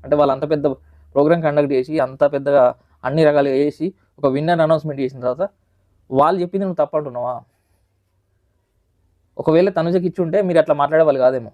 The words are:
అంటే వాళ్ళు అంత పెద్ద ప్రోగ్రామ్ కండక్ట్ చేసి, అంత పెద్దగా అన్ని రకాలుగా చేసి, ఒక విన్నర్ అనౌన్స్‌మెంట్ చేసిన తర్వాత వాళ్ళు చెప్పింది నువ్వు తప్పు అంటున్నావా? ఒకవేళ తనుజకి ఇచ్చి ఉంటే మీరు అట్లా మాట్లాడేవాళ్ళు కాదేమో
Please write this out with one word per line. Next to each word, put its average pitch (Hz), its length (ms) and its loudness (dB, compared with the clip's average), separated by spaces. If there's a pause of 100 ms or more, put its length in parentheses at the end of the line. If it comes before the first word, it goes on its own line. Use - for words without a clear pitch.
అంటే 135 120 -2
వాళ్ళు 143 160 2
అంత 143 180 -6
పెద్ద 151 160 -2 (480)
ప్రోగ్రామ్ 156 280 2
కండక్ట్ 147 300 0
చేసి, 139 260 -2
అంత 135 340 -2
పెద్దగా 139 420 2 (300)
అన్ని 147 200 0
రకాలుగా 143 300 2
చేసి, 147 400 -2 (240)
ఒక - 80 -2
విన్నర్ 156 340 0
అనౌన్స్‌మెంట్ 156 400 0
చేసిన 131 200 -6
తర్వాత 127 280 -4 (600)
వాళ్ళు 156 320 2
చెప్పింది 190 240 -4
నువ్వు 170 200 -2
తప్పు - 100 -8
అంటున్నావా? 123 380 -6 (2000)
ఒకవేళ 170 320 2
తనుజకి 175 360 -2
ఇచ్చి 180 180 -2
ఉంటే 175 180 0
మీరు 180 160 2
అట్లా 156 160 2
మాట్లాడేవాళ్ళు 147 460 2
కాదేమో 127 340 0